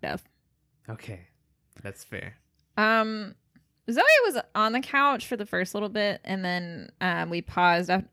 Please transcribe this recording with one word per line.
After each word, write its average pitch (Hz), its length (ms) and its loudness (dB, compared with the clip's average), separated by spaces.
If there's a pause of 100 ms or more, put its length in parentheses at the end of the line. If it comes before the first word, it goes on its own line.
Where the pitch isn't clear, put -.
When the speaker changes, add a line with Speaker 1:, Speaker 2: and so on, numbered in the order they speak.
Speaker 1:
death. - 200 -6 (640)
Speaker 2:
Okay, 110 340 -14 (600)
that's - 220 -14
fair. 101 320 -12 (420)
Speaker 1:
Um, 220 560 0 (560)
Zoe 262 140 2 (220)
was 277 120 0 (160)
on 220 200 0
the 254 80 -2
couch 277 440 0
for 247 100 -6
the 208 120 -8
first 180 260 -2
little 208 160 -4
bit, 208 340 -2
and 190 220 -6
then, 180 460 -6 (100)
um, 170 300 -2
we 170 100 -4
paused 175 480 2
at 185 240 2